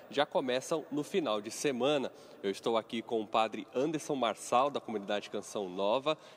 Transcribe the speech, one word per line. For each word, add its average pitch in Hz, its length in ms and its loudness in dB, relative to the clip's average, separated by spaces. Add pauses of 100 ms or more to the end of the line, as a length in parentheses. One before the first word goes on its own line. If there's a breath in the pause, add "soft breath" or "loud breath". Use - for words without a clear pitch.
(100)
já 139 160 2
começam 135 640 0
no 143 140 0
final 135 360 0
de 107 120 -8
semana. 135 580 2 (320 loud breath)
Eu 98 80 0
estou 113 260 0
aqui 113 240 -2
com 113 200 -2
o 104 80 -4
padre 110 440 0
Anderson 147 440 -2
Marçal, 123 540 2
da 120 100 -4
comunidade 104 500 -4
Canção 104 380 -4
Nova, 113 500 2 (180 loud breath)